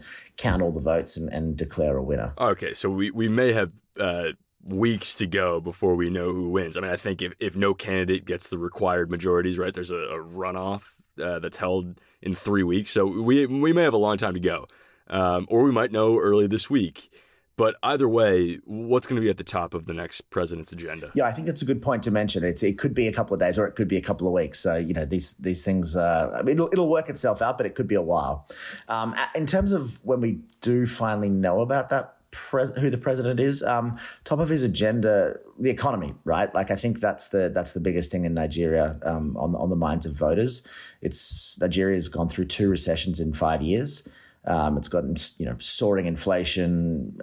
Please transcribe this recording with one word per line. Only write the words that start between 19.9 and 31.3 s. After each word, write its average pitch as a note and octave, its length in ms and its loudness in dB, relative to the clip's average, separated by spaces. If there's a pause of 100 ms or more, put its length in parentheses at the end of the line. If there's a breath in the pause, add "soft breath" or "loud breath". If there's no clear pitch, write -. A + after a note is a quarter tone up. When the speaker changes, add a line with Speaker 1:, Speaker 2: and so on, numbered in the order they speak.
Speaker 2:
next E2 360 -8
president's E2+ 420 -4
agenda? D#2+ 420 -12
Speaker 1:
Yeah, C3+ 120 2
I A#2 80 0
think D#3+ 120 -8
that's D#3+ 160 -2
a C#3 40 -4
good A#2+ 160 0
point A#2+ 220 0
to A2+ 80 0
mention. G2+ 340 0
It's, F2 180 0
it G2+ 140 2
could C3+ 160 -2
be A2+ 160 2
a - 20 0
couple G#2+ 220 -2
of F2 80 0
days F#2 160 2
or G#2 100 2
it - 60 -10
could G2+ 160 0
be F#2+ 80 2
a F2+ 40 0
couple - 260 -2
of F2 60 2
weeks. E2 280 0
So, E2+ 160 2
you E2 160 -2
know, D#2+ 100 -2
these, E2+ 300 -2
these F#2 320 -4
things, F2+ 320 0
uh, E2+ 360 2
I A#1+ 80 -4
mean, C#3 140 2
it'll, E3 160 2
it'll F3+ 180 2
work D#3+ 200 2
itself B2 320 0
out, B2 160 0
but A#2 80 0
it F#2+ 100 -6
could G2 120 -2
be G#2 80 0
a F#2 60 4
while. D2+ 460 0 (400 loud breath)
Um, A2+ 260 -2
a-, - 240 -2
in D#3 80 0
terms G3 280 2
of C3+ 320 -4
when B2 160 2
we A2 180 0 (220)
do B2 240 2
finally G#2+ 440 0
know F#2+ 300 2